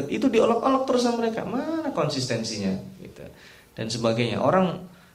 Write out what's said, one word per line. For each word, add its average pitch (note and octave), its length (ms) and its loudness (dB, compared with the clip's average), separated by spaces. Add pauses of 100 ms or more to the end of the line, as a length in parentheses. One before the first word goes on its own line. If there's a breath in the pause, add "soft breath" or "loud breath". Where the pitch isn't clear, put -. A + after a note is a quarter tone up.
(120)
itu A3 160 0
diolok-olok A#3 560 4
terus B3 240 2
sama A#3 160 0
mereka. A3 240 -2
Mana D4+ 480 -2
konsistensinya? A2 800 -2 (240)
Gitu. - 240 -16 (480 loud breath)
Dan A2+ 160 -6
sebagainya. A2+ 560 0
Orang F3 400 2 (300 loud breath)